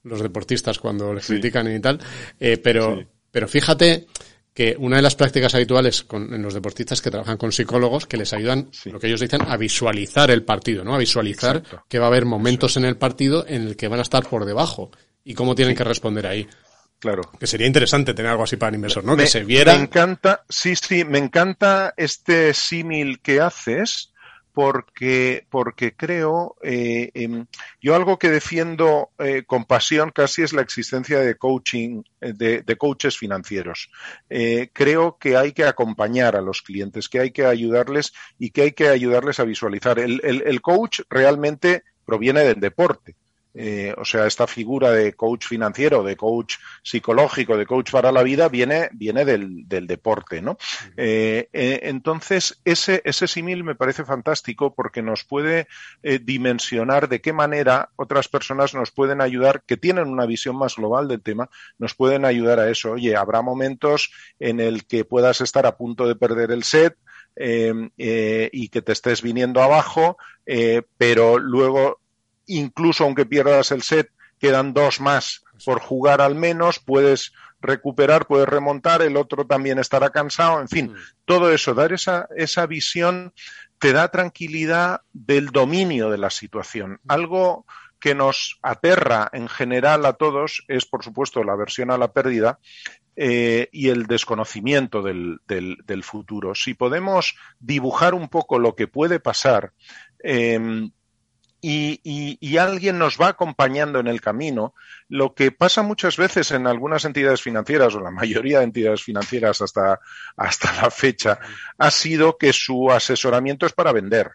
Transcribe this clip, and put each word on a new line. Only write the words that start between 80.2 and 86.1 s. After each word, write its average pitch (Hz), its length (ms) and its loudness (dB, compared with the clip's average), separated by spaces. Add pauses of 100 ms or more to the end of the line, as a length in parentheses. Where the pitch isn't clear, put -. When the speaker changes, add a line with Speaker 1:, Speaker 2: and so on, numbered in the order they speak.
Speaker 2:
en 131 80 -8
fin, 147 200 -4
Speaker 1:
Mm. 107 80 -16 (300)
Speaker 2:
todo 175 260 4
eso, 143 240 0
dar 156 180 2
esa, 180 420 -4
esa 165 300 -2
visión 175 680 -4 (440)
te 135 160 4
da 160 160 2
tranquilidad 170 920 -2 (120)
del 139 380 0
dominio 139 580 2
de 104 80 -2